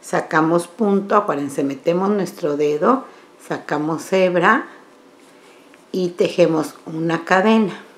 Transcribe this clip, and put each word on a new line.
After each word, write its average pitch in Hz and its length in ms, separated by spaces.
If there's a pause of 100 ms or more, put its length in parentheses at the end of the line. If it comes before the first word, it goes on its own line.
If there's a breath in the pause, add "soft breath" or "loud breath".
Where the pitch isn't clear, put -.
Sacamos 165 640
punto, 196 480
acuérdense, 143 480
metemos 170 460
nuestro 170 480
dedo, 151 480 (420 loud breath)
sacamos 151 640
hebra 185 520 (1300 loud breath)
y 180 180
tejemos 165 640 (140)
una 165 360
cadena. 208 600 (140)